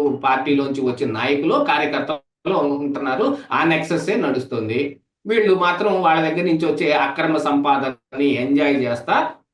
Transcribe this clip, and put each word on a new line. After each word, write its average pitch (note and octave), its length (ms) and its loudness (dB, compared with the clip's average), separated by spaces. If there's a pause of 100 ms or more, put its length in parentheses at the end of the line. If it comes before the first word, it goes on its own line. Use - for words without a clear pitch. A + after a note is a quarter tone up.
(240)
పార్టీలోంచి C#3 560 0
వచ్చిన B2 320 -2
నాయకులు, C#3+ 420 0
కార్యకర్తలు D3+ 1000 -2
ఉంటున్నారు. C#3+ 840 -2 (140)
ఆ C#3 120 2
nexus-ఏ E3 520 0
నడుస్తుంది. B2+ 840 -4 (280)
వీళ్ళు G#3 280 2
మాత్రం F#3 480 0
వాళ్ళ D#3+ 200 4
దగ్గర D#3+ 200 0
నుంచి D#3+ 300 2
వచ్చే D3+ 200 0
అక్రమ D#3 440 0
సంపాదనని C#3+ 920 0
ఎంజాయ్ C#3 500 2
చేస్తా B2 540 -2 (240)